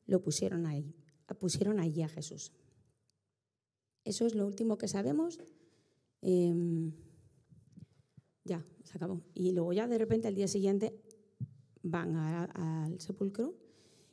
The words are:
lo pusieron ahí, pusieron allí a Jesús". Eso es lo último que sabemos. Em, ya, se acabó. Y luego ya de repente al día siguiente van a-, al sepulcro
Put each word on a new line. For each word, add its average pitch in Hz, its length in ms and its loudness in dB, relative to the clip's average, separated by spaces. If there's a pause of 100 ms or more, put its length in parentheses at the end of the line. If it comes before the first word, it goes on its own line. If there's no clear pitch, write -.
lo 185 140 4
pusieron 175 460 0
ahí, 147 260 -4 (460)
pusieron 196 400 2
allí 165 240 0
a 156 60 -2
Jesús". 151 440 -12 (1500)
Eso 220 220 0
es 226 80 2
lo 202 120 2
último 208 300 0
que - 120 -4
sabemos. 294 500 0 (840)
Em, 170 720 4 (1500)
ya, 170 200 -4 (180)
se - 140 -18
acabó. 170 260 -6 (120)
Y 180 180 2
luego 175 200 2
ya 220 140 2
de 240 120 2
repente 226 280 2
al 202 80 0
día 196 140 2
siguiente 196 500 2 (840)
van 170 340 0
a-, 160 680 -2
al 165 160 -4
sepulcro 202 540 -4 (580)